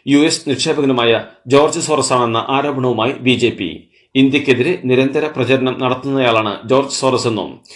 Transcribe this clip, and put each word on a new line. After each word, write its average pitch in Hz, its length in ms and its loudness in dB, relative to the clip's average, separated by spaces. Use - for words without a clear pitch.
യു 139 100 4
എസ് 160 300 0
നിക്ഷേപകനുമായ 127 760 0
ജോർജ് 151 340 4
സോറസാണെന്ന 127 680 0
ആരോപണവുമായി 131 640 -2
ബി 123 180 -2
ജെ 120 200 2
പി. 85 380 -8
ഇന്ത്യക്കെതിരെ 135 680 2
നിരന്തര 135 420 0
പ്രചരണം 127 420 0
നടത്തുന്നയാളാണ് 127 840 0
ജോർജ് 131 260 0
സോറസ് 127 380 0
എന്നും 92 320 -6